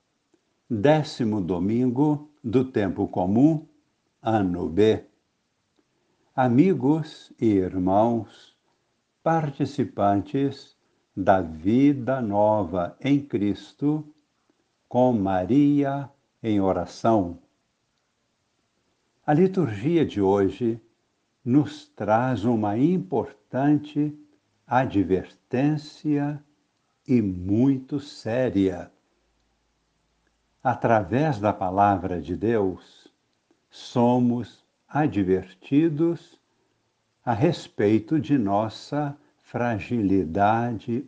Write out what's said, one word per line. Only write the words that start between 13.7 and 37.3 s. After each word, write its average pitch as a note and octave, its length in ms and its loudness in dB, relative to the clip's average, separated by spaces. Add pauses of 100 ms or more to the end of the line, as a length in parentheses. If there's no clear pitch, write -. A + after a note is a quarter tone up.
com B2 240 2
Maria C#3 1000 0 (320)
em G#2+ 180 0
oração. F#2 800 0 (1900)
A D3+ 80 0
liturgia D#3 720 2
de G2+ 160 -4
hoje G2+ 600 0 (640)
nos C3 420 0
traz A2 580 0
uma G#2+ 320 0
importante D3 1400 -2 (540)
advertência C3+ 1800 -2 (640)
e B2 160 2
muito A2 760 0
séria. G2 920 -2 (1700)
Através A#2 760 0
da G2+ 140 2
palavra F#2 680 0
de D#2+ 160 -6
Deus, G2 680 -4 (640)
somos A#2+ 960 -2 (240)
advertidos C#3+ 1500 -2 (880)
a B2 80 -2